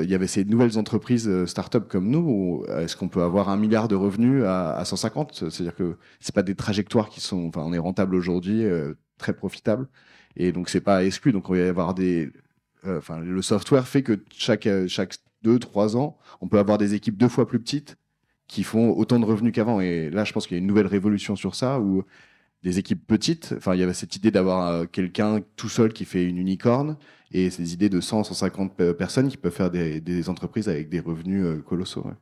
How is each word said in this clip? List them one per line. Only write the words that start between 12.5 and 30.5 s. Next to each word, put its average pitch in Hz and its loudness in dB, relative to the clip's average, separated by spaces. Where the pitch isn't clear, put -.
euh, 92 -4
enfin, 80 -10
le 90 -4
software 123 2
fait 139 2
que 110 0
chaque, - 0
euh, 98 2
chaque 95 -4
deux, 117 6
trois 107 0
ans, 147 0
on 92 -8
peut 104 4
avoir 104 4
des 101 2
équipes 104 -4
deux 120 6
fois 120 2
plus 120 -2
petites - -6
qui - -6
font 113 4
autant 110 4
de 113 2
revenus 110 2
qu'avant. 113 2
Et 85 0
là, 98 0
je 104 -4
pense 107 -4
qu'il 90 -4
y - -2
a - -2
une 95 0
nouvelle 101 4
révolution 101 0
sur 95 -6
ça, 131 -2
où 95 2
des 90 0
équipes - -4
petites, 113 0
enfin, 92 0
il 92 2
y 92 2
avait 92 0
cette - -8
idée 104 4
d'avoir, 92 2
euh, 85 -2
quelqu'un 104 -2
tout - -10
seul 113 2
qui - -10
fait 90 0
une 90 -2
unicorne, 120 0
et 92 2
ces 85 -6
idées 98 2
de 92 2
cent, 107 -2
cent 98 -6
cinquante 95 -4
pe-, 87 2
personnes 131 0
qui 127 -8
peuvent - -4
faire 90 0
des, 82 -2
des 87 -4
entreprises 92 -6